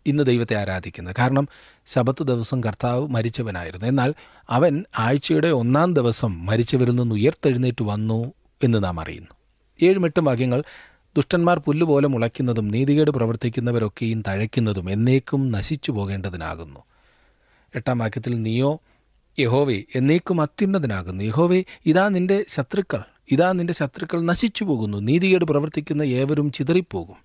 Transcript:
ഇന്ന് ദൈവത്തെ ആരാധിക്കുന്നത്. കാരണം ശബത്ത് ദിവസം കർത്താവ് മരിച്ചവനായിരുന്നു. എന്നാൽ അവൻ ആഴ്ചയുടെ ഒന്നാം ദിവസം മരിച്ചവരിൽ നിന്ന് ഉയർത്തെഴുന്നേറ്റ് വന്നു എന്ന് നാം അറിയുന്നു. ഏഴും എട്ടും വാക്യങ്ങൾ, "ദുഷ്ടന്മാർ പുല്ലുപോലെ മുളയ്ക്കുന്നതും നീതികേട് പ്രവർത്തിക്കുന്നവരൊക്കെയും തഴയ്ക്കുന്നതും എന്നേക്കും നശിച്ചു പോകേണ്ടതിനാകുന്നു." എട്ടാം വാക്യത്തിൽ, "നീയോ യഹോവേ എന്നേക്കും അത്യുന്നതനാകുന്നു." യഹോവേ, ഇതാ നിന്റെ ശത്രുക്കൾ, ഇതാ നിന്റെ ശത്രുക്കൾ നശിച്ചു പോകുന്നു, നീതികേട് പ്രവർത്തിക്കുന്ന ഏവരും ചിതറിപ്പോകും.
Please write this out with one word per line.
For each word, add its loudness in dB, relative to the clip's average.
ഇന്ന് 2
ദൈവത്തെ 2
ആരാധിക്കുന്നത്. -6
കാരണം 2
ശബത്ത് 0
ദിവസം -2
കർത്താവ് -2
മരിച്ചവനായിരുന്നു. -4
എന്നാൽ 2
അവൻ 2
ആഴ്ചയുടെ 0
ഒന്നാം 2
ദിവസം 0
മരിച്ചവരിൽ 2
നിന്ന് 0
ഉയർത്തെഴുന്നേറ്റ് 0
വന്നു -2
എന്ന് 4
നാം -4
അറിയുന്നു. -12
ഏഴും 4
എട്ടും 0
വാക്യങ്ങൾ, 2
"ദുഷ്ടന്മാർ 2
പുല്ലുപോലെ 2
മുളയ്ക്കുന്നതും 0
നീതികേട് 2
പ്രവർത്തിക്കുന്നവരൊക്കെയും -2
തഴയ്ക്കുന്നതും -2
എന്നേക്കും 2
നശിച്ചു -4
പോകേണ്ടതിനാകുന്നു." -6
എട്ടാം -2
വാക്യത്തിൽ, -4
"നീയോ 0
യഹോവേ 2
എന്നേക്കും 2
അത്യുന്നതനാകുന്നു." -2
യഹോവേ, 2
ഇതാ 4
നിന്റെ 0
ശത്രുക്കൾ, -4
ഇതാ 4
നിന്റെ -2
ശത്രുക്കൾ -4
നശിച്ചു -2
പോകുന്നു, -2
നീതികേട് 2
പ്രവർത്തിക്കുന്ന 0
ഏവരും 0
ചിതറിപ്പോകും. -2